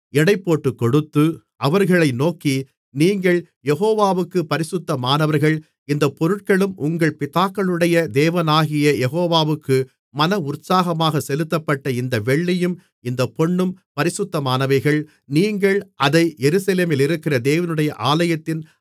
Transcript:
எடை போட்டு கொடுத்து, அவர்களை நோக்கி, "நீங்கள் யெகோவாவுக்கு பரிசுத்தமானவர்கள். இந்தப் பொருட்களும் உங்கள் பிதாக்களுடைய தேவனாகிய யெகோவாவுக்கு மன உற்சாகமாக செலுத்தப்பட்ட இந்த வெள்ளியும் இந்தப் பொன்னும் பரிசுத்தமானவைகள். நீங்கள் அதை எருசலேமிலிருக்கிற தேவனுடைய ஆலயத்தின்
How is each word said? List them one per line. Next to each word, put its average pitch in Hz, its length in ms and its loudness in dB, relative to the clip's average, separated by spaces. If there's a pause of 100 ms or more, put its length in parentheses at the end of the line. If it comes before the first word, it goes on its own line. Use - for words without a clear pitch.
எடை 160 280 2
போட்டு 156 380 0
கொடுத்து, 147 480 0 (320)
அவர்களை 165 560 2
நோக்கி, 143 440 -2 (340)
"நீங்கள் 175 600 0 (140)
யெகோவாவுக்கு 185 880 0
பரிசுத்தமானவர்கள். 151 1120 0 (220)
இந்தப் 147 400 -2
பொருட்களும் 196 520 0
உங்கள் 160 440 -2
பிதாக்களுடைய 170 880 0
தேவனாகிய 151 880 2
யெகோவாவுக்கு 147 920 0 (260)
மன 165 280 0
உற்சாகமாக 160 800 0
செலுத்தப்பட்ட 151 720 -4
இந்த 123 280 -2
வெள்ளியும் 175 560 -2 (240)
இந்தப் 123 360 -4
பொன்னும் 180 420 0 (160)
பரிசுத்தமானவைகள். 143 1120 0 (220)
நீங்கள் 196 680 0
அதை 160 440 2
எருசலேமிலிருக்கிற 160 1000 0
தேவனுடைய 156 520 0
ஆலயத்தின் 160 720 -2 (180)